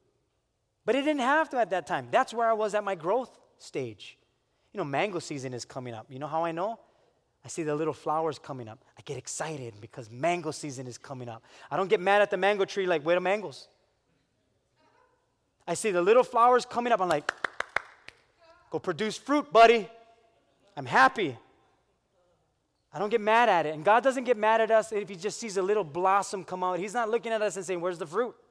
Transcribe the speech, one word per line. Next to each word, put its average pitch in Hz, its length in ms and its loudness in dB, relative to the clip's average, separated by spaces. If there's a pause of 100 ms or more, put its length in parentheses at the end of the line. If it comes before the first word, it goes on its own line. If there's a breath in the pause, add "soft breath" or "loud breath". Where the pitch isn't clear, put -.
(840)
But 220 120 0
it 277 60 0
didn't 294 200 0
have 294 280 2
to 277 80 -6
at 214 140 0
that 180 140 -2
time. 139 240 -4
That's 226 240 2
where 226 160 0
I 226 40 2
was 214 200 -2
at 208 100 -2
my 196 120 -4
growth 185 420 -4 (220)
stage. - 580 -10 (560)
You 214 40 -12
know, 190 80 -4
mango 160 340 -2
season 131 340 -8
is 117 120 -10
coming 123 280 -12
up. 107 160 -16
You 131 100 -16
know 147 80 -8
how 160 180 -2
I 165 60 -2
know? 196 280 -6 (640 soft breath)
I - 40 -20
see 165 160 -6
the 151 120 -2
little 156 180 -2
flowers 156 460 -2
coming 123 300 -12
up. 110 100 -18 (180 soft breath)
I - 40 -20
get 135 160 -10
excited 135 640 -10
because 113 300 -18
mango 156 400 -4
season 131 360 -10
is 120 100 -12
coming 127 300 -14
up. 113 160 -14 (260 loud breath)
I 143 80 -4
don't 185 120 -2
get 196 100 4
mad 196 220 4
at 202 80 2
the 202 80 -2
mango 196 280 2
tree 190 200 -4
like, 165 180 0
"Where 170 120 2
the 180 60 2
mangoes?" 180 460 -4 (2000)
I 175 60 -2
see 214 180 -2
the 175 100 2
little 226 220 6
flowers 240 420 4
coming 240 280 -2
up. 190 80 4
I'm 180 80 2
like, 147 220 0 (1400)
"Go 160 100 -6
produce 190 380 -4
fruit, 285 340 -2
buddy." 226 380 8 (880)
I'm 135 80 -8
happy. 185 520 4 (1600)
I 147 60 -8
don't 208 100 -2
get 220 120 0
mad 220 280 6
at 170 160 4
it. 151 80 -2
And 151 100 -8
God 214 200 6
doesn't 262 220 0
get 247 120 2
mad 220 240 4
at 220 80 2
us 220 220 2
if 208 180 -4
he 196 60 -12
just 185 240 -8
sees 208 180 -8
a 196 40 2
little 202 220 0
blossom 185 600 0
come 180 200 -8
out. 180 140 0
He's 190 160 -8
not 233 160 -2
looking 226 220 -2
at 220 100 -2
us 202 160 0
and 190 80 -8
saying, 175 160 -4
"Where's 175 160 -4
the 175 100 -10
fruit?" 208 280 -4 (160)